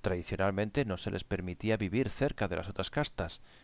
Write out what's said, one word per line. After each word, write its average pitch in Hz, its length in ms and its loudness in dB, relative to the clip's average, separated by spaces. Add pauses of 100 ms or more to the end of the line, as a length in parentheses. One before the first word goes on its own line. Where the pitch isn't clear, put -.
Tradicionalmente 98 840 2
no 98 140 0
se - 120 -6
les 98 140 -2
permitía 92 540 0
vivir 107 320 2
cerca 110 400 0
de 85 80 0
las 87 100 -2
otras 95 220 -4
castas, - 520 -2 (220)